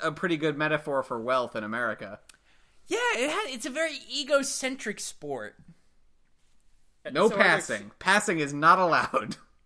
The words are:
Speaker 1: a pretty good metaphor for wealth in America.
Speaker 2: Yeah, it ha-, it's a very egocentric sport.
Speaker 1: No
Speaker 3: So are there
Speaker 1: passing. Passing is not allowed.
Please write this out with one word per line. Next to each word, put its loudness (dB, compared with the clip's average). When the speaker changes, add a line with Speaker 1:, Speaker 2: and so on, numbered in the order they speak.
Speaker 1:
a -2
pretty -2
good -2
metaphor 0
for -8
wealth -2
in -6
America. -6
Speaker 2:
Yeah, -2
it -2
ha-, -4
it's -10
a -6
very -4
egocentric -2
sport. -10
Speaker 1:
No 4
Speaker 3:
So 2
are 4
there 8
Speaker 1:
passing. 2
Passing 2
is -2
not 6
allowed. 2